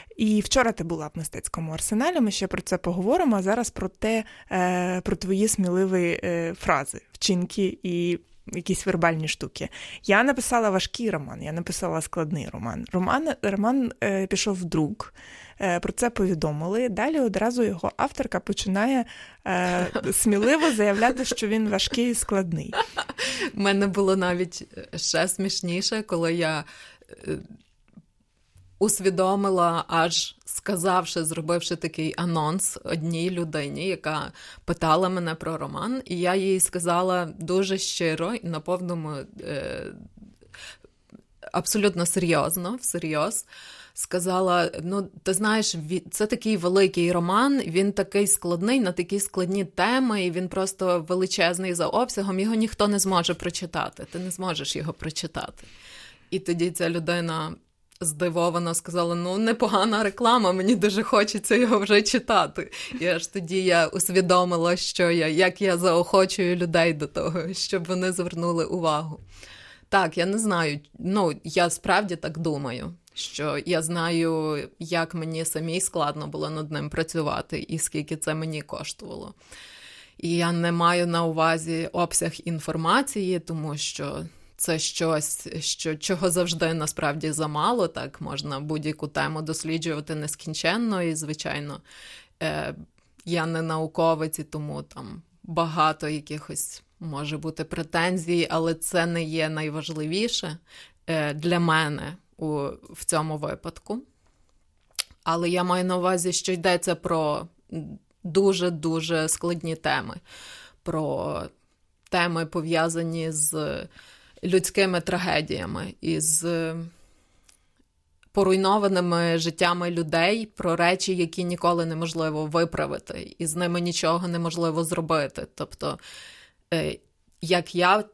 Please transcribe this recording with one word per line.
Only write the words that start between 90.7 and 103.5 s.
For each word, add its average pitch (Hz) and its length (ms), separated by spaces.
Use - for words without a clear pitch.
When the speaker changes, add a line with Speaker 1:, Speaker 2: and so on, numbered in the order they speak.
Speaker 2:
і, 165 140
звичайно, 147 640
е, 151 320
я 170 200
не 165 160
науковець, 160 800
і 151 40
тому 147 400
там 131 380
багато 160 640
якихось - 760
може 147 380
бути 160 260
претензій, 170 880
але 165 220
це 170 320
не 170 180
є 156 260
найважливіше, 156 1080
е, 151 260
для 170 260
мене 160 580
у, 151 320
в - 160
цьому 156 320
випадку. - 640